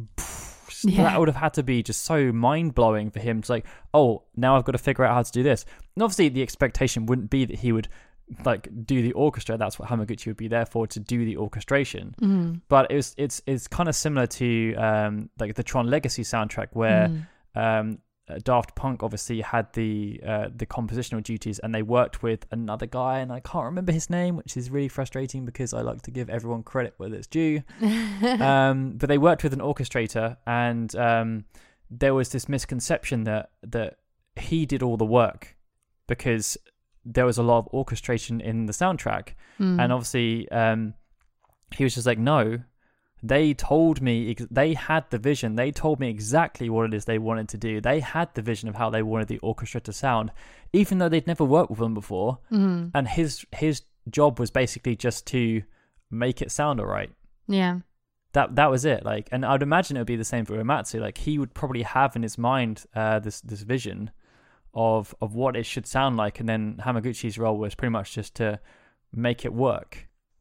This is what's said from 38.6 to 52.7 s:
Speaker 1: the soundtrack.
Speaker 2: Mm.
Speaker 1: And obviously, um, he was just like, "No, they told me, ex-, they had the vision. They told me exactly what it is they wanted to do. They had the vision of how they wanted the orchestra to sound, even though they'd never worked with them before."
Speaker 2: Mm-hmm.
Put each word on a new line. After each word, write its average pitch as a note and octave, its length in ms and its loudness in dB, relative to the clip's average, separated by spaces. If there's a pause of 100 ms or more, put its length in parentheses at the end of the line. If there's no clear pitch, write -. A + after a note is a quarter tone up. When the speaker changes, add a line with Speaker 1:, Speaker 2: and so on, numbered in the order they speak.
Speaker 1:
the G#2 80 -4
soundtrack. - 640 -2 (260)
Speaker 2:
Mm. F#3 220 2
Speaker 1:
And B2 100 4
obviously, A#2+ 580 0
um, A2+ 440 2 (840)
he C#3 80 2
was B2+ 100 2
just A#2+ 120 -4
like, A#2 120 4
"No, A#2+ 420 2 (600)
they C#3+ 320 4
told D#3 460 4
me, A#2 300 0
ex-, A#2 200 -6
they C#3+ 240 2
had D#3 360 -2
the A#2+ 80 -2
vision. B2 380 0
They B2+ 140 0
told D3+ 300 0
me C3 80 -2
exactly A#2 640 0
what A2+ 160 2
it A2 80 -2
is G#2 100 -4
they A2+ 140 0
wanted A2 320 -4
to A2 80 -10
do. A2 220 -4
They B2+ 200 2
had D#3+ 340 -4
the A#2 80 -6
vision A2+ 260 -4
of G#2+ 80 -6
how A2+ 140 0
they A2 120 2
wanted A2 260 -2
the A2+ 100 -6
orchestra A2+ 440 -6
to G#2+ 100 -10
sound, A2+ 400 0 (400)
even F#3+ 260 4
though F3+ 120 4
they'd D#3+ 160 4
never E3 180 2
worked D3 260 6
with G#2+ 80 -6
them A2+ 160 0
before." G#2+ 440 -2 (120)
Speaker 2:
Mm-hmm. F#3 440 2